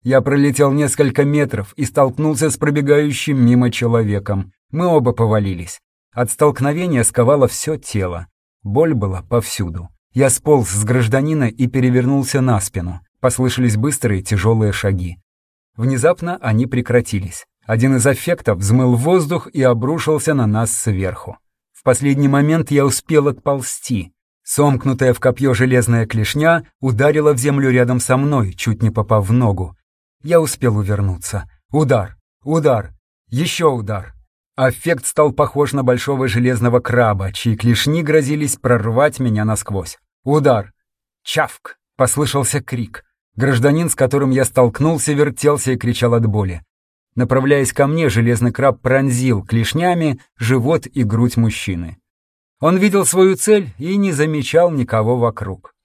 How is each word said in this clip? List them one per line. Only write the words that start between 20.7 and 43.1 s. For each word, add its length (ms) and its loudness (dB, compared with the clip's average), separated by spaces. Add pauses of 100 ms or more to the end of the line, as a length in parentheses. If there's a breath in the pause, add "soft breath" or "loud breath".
сверху. 680 -6 (320)
В 100 -20
последний 460 2
момент 420 2
я 160 2
успел 420 0
отползти. 840 -4 (300)
Сомкнутая 720 2
в 40 -16
копьё 360 2
железная 500 2
клешня 580 0 (160 soft breath)
ударила 540 2
в 40 0
землю 340 2
рядом 280 2
со 160 0
мной, 380 0
чуть 300 -4
не 80 2
попав 360 0
в 60 2
ногу. 420 0 (460)
Я 200 4
успел 360 -2
увернуться. 720 -4 (220)
Удар! 460 0 (260)
Удар! 500 0 (360)
Ещё 420 -2
удар! 420 -6 (420)
Аффект 520 -2
стал 240 2
похож 420 -2
на 80 -2
большого 460 0
железного 540 2
краба, 520 0
чьи 220 -2
клешни 480 0
грозились 540 0
прорвать 640 0
меня 260 0
насквозь. 520 -6 (260)
Удар! 480 2 (520)
Чавк! 540 -6 (200)
Послышался 640 0
крик. 420 -10 (320)